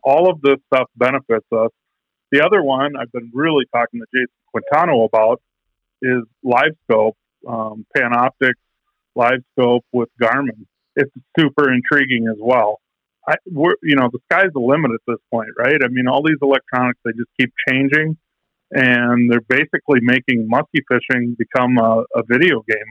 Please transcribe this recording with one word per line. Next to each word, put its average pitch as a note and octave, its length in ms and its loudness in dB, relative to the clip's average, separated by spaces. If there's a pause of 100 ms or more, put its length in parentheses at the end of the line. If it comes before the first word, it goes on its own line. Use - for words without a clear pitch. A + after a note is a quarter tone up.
all D#3 240 4
of E3 120 -2
this C#3 140 4 (180)
stuff C3 220 0
benefits A#2+ 560 -2
us. A2+ 180 0 (600)
The C#3+ 140 4
other F#3 180 2
one C#3 320 -2
I've A#2+ 160 -12
been A#2 220 -12
really D3 320 -2 (100)
talking A#2 240 -4
to A#2 60 -14 (100)
Jason B2+ 140 -2 (260)
Quintano C#3 500 0
about A2 360 2 (600)
is B2+ 220 -2 (220)
LiveScope, A#2+ 680 0 (340)
um, A2 480 -10
Panoptix B2 600 0 (640)
LiveScope B2 640 0 (100)
with A#2+ 160 -2 (140)
Garmin. A#2 440 -2 (300)
It's C#3 160 -2 (260)
super D3 360 2
intriguing B2+ 560 0
as A2 100 -6
well. A2 400 0 (480)
I, D#3 80 0 (120)
we're, E3+ 360 0
you D3+ 140 0
know, B2+ 120 2
the B2 100 -8 (120)
sky's F3+ 220 2
the C#3 80 -4
limit C3+ 300 0
at A2+ 160 -8
this A#2 120 -4 (100)
point, A2+ 280 -6
right? C#3 260 0
I B2 60 -2
mean, B2+ 180 -2
all C#3 160 0
these D#3 180 0
electronics, C3 600 -2
they A#2 80 -4
just A#2 260 -10
keep B2 160 -2 (140)
changing, C#3 480 0 (560)
and A#2+ 580 2
they're A#2+ 120 2
basically C#3 580 0
making A#2+ 500 0
muskie C#3+ 380 -2
fishing A#2+ 500 -2
become B2+ 400 0
a, A2+ 280 2 (100)
a A#2 100 -2
video B2+ 400 0
game, G#2+ 260 -4